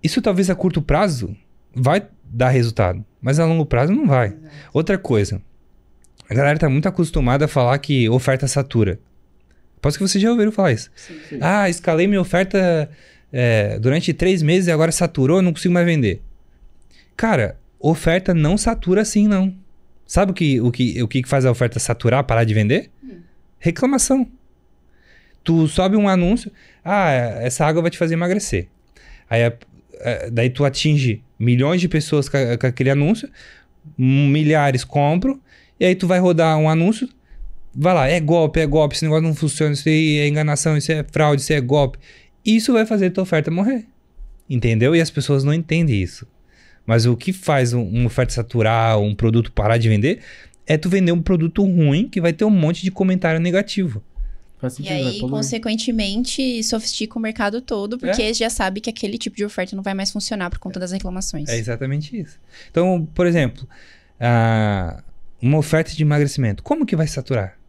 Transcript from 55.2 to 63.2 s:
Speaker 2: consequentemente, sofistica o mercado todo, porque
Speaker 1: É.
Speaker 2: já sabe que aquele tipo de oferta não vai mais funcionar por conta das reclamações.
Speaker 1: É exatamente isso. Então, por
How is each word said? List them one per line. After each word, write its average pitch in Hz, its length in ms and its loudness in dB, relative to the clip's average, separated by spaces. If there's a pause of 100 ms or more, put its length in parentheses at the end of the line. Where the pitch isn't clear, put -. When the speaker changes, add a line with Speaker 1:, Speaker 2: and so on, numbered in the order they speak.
Speaker 2:
consequentemente, 226 1300 -4
sofistica 220 560 -6
o - 20 -6
mercado 220 400 -4
todo, 214 380 -6
porque 254 240 -2
Speaker 1:
É. 220 100 -2
Speaker 2:
já 226 160 -2
sabe 196 320 -4
que - 80 -8
aquele 226 300 -8
tipo - 180 -8
de 202 80 -4
oferta 190 320 -8
não 196 60 -10
vai 196 120 -6
mais 196 180 -4
funcionar 202 360 -6
por - 100 -8
conta 185 220 -12
das 180 120 -8
reclamações. 185 560 -8
Speaker 1:
É 117 100 -4
exatamente 135 600 -6
isso. - 200 -12 (320)
Então, 175 440 0
por 180 120 0